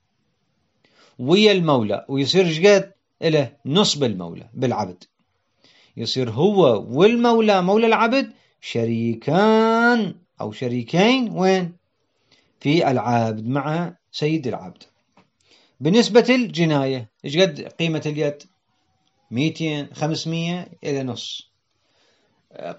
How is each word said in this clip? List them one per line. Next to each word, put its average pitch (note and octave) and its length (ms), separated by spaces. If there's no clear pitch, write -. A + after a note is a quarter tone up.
ويا G3 320
المولى، C#3 580
ويصير C#3 360
إيش D#3 140
قد؟ G3 320
إله D3+ 300
نصب D3 380
المولى F2 500
بالعبد. G#2+ 500
يصير A#2+ 320
هو C#3+ 600
والمولى، A3 720
مولى G#3 260
العبد، A3+ 460
شريكان G3 1500
أو G#2+ 100
شريكين E3 800
وين؟ F3+ 440
في C#3+ 320
العبد A2+ 560
مع D3+ 480
سيد D3+ 360
العبد. - 360
بنسبة A3 500
الجناية، D3+ 800
إيش C#3+ 120
قد F3 240
قيمة D#3+ 260
اليد؟ D3 380
ميتين، D3 640
خمسمية E3 720
إلى C#3 200
نص. - 480